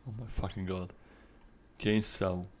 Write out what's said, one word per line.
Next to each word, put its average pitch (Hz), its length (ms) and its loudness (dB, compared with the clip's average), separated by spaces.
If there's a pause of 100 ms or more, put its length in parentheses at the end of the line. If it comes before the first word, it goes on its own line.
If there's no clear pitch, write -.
Oh 110 140 -10
my 117 100 -10
fucking 95 420 0
god. 92 240 -2 (800)
Chainsaw. 98 720 2 (140)